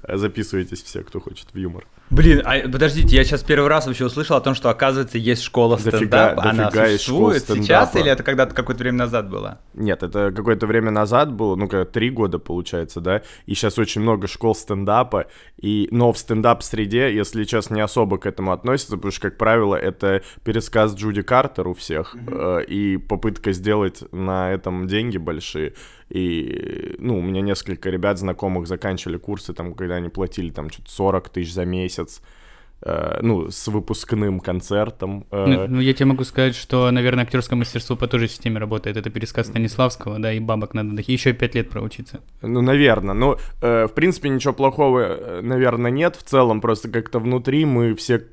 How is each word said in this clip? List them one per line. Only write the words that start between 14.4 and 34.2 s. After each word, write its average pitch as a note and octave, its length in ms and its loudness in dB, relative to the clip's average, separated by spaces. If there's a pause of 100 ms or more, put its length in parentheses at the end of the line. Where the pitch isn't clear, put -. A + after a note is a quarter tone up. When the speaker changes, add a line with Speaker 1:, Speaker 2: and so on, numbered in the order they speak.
Speaker 1:
стендапа, G#2 680 0 (300)
и... G#2 360 -2
но A#2+ 200 4
в - 60 -2
стендап-среде, A2+ 960 0
если G#2+ 300 -2
честно, G#2+ 320 -2
не G#2+ 80 0
особо G#2 340 0
к - 80 -6
этому F#2+ 260 -4
относятся, A#2+ 440 -2
потому F#2+ 160 -6
что, - 180 -10
как - 80 -20
правило, A2 380 4
это F#2+ 460 0 (220)
пересказ A2 520 0
Джуди G#2 260 -4
Картер B2+ 460 0
у F2+ 60 -4
всех, - 400 -6
Speaker 2:
Мгм. A#2+ 200 -12
Speaker 1:
э, F2 300 -2
и G2 340 -2
попытка G#2 540 -2
сделать G2 500 -2 (100)
на F#2 400 -2
этом F#2 360 -4
деньги G#2+ 280 -2
большие. D#2 560 -6 (440)
И, - 840 -4
ну, A2+ 200 -2
у F2 40 -2
меня F#2+ 180 -2
несколько G2 500 -4
ребят, F#2 280 -2
знакомых, F#2 480 -4
заканчивали F2+ 500 -6
курсы, F#2+ 380 -10
там, F2 200 -10
когда F2+ 220 -6
они F2 140 -6
платили, F2+ 400 -6
там, D2+ 180 -10
чё-то - 220 -16
сорок F#2+ 400 0
тысяч F2 240 -6
за F2+ 100 -4
месяц, F2+ 560 -6 (640)
э, - 380 -4
ну, F#2 280 0
с - 180 -8
выпускным G#2 720 -2